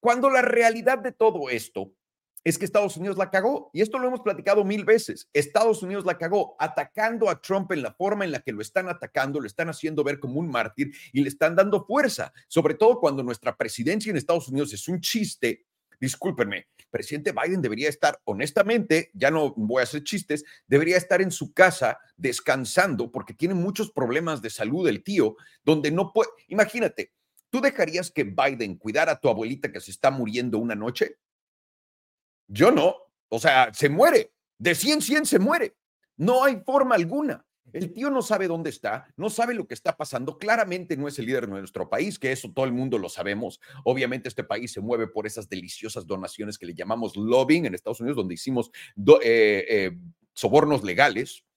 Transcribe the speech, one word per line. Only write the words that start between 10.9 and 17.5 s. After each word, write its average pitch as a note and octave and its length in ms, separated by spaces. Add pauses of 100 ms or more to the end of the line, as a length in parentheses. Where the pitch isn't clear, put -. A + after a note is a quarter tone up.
y C3 80
le C#3 80
están D#3+ 260
dando G3 300
fuerza, B3+ 480 (160)
sobre D#3 260
todo A3+ 240
cuando C#3 240
nuestra A#2+ 320
presidencia E3+ 540
en G3 80
Estados E3 320
Unidos C3+ 240
es - 160
un F3 140
chiste. - 640 (340)
Discúlpenme, A#2+ 680 (120)
el - 120
presidente D3 400
Biden E3+ 320